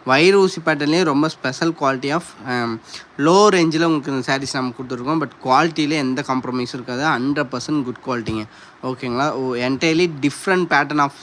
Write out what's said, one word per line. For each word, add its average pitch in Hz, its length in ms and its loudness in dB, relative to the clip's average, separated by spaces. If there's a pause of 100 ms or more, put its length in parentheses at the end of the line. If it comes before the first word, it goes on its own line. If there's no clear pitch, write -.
வைர 170 340 6
ஊசி 185 280 2
பேட்டர்ன்லேயே 156 380 2
ரொம்ப 151 240 2
special 160 420 -4 (100)
quality 135 300 0
of, 170 120 -2 (240)
ஆம், 117 340 -4 (380)
லோ 160 200 6 (160)
ரேஞ்சில் 165 300 2
உங்களுக்கு 147 280 0
இந்த 131 160 -2
சாரீஸ் 135 240 -2
நம்ம 127 260 -4
கொடுத்துருக்கோம். 131 440 -4
But 131 80 -4 (140)
குவாலிட்டியில் 151 600 2
எந்த 131 240 -2
காம்ப்ரமைஸும் 127 500 -4
இருக்காது. 127 260 -6
ஹண்ட்ரட் 139 500 0
பர்சன்ட் 143 280 -4
குட் 120 240 -10
குவாலிட்டிங்க. 110 380 -4 (380)
ஓகேங்களா? 127 480 -2
ஓ, 127 240 -4
entirely 160 560 0 (100)
different 180 440 0 (100)
pattern 143 240 2
of 143 140 2 (100)